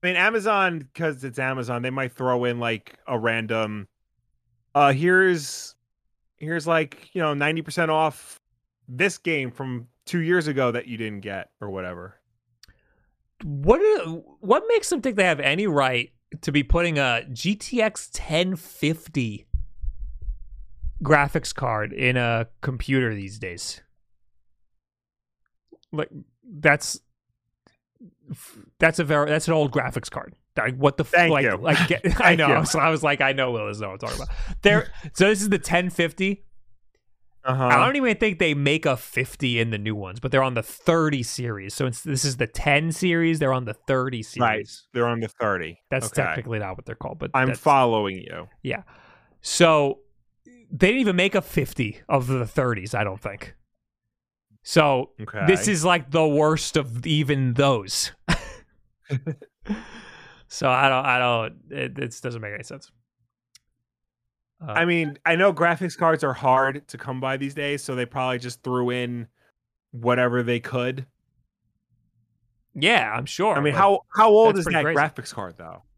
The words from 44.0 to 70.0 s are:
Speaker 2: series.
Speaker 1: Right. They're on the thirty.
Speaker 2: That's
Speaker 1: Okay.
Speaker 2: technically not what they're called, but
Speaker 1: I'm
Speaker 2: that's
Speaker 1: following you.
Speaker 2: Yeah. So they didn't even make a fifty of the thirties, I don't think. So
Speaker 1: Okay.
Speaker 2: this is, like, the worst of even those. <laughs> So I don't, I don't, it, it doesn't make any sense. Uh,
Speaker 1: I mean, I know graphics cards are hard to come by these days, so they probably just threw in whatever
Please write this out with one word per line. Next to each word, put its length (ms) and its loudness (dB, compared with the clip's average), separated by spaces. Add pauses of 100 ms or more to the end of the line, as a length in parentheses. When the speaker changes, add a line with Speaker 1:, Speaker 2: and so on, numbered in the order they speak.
Speaker 2:
series. 180 -8
Speaker 1:
Right. 280 0 (260)
They're 140 2
on 120 -2
the 80 -6
thirty. 500 -2 (120)
Speaker 2:
That's 160 -4
Speaker 1:
Okay. 160 -4
Speaker 2:
technically 380 -4
not 180 -8
what 80 -18
they're 80 -12
called, 240 -10
but 160 -8
Speaker 1:
I'm 140 2
Speaker 2:
that's 120 -4
Speaker 1:
following 560 4
you. 320 -14 (140)
Speaker 2:
Yeah. 200 -6 (600)
So 580 4 (460)
they 420 0
didn't 120 2
even 160 2
make 180 2
a 80 2
fifty 560 -4 (100)
of 200 0
the 180 0
thirties, 480 -2
I 100 0
don't 160 -6
think. 340 -12 (1120)
So 460 2 (100)
Speaker 1:
Okay. 280 -8
Speaker 2:
this 180 6
is, 180 0
like, 280 2
the 120 4
worst 520 2
of 300 -4
even 480 0
those. 600 0
<laughs> 60 -20 (2250)
So 200 -2
I 220 4
don't, 160 0
I 120 2
don't, 360 0 (160)
it, 280 -8
it 240 -10
doesn't 200 -10
make 100 -10
any 100 -12
sense. 300 -18 (1700)
Uh, 120 -12
Speaker 1:
I 120 2
mean, 400 0
I 100 2
know 160 6
graphics 460 0
cards 260 2
are 120 0
hard 540 2
to 100 -16
come 220 -8
by 180 -4
these 160 -6
days, 280 -4
so 120 -8
they 100 -2
probably 340 -4
just 240 -12
threw 280 0
in 380 -6 (640)
whatever 500 2